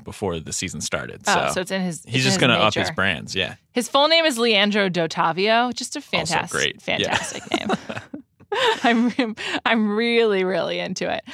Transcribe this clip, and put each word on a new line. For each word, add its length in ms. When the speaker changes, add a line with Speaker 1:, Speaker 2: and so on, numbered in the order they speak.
Speaker 1:
before 360
the 140
season 260
started. 480
Speaker 2:
Oh, 200
Speaker 1:
So 80
Speaker 2:
so 60
it's 100
in 100
his, 240
Speaker 1:
he's 120
Speaker 2:
it's 80
Speaker 1:
just 180
Speaker 2:
in 60
his 80
Speaker 1:
gonna 100
up 80
his 80
Speaker 2:
nature. 100
Speaker 1:
brands, 420
yeah. 200
Speaker 2:
His 160
full 180
name 180
is 120
Leandro 520
Dottavio. 840
Just 220
a 40
Speaker 1:
Also 100
Speaker 2:
fantastic, 160
Speaker 1:
great. 240
Yeah. 100
Speaker 2:
fantastic 440
name. 120
Speaker 1:
<laughs> 80
Speaker 2:
<laughs> 320
I'm, 520
I'm 280
really, 520
really 360
into 320
it. 100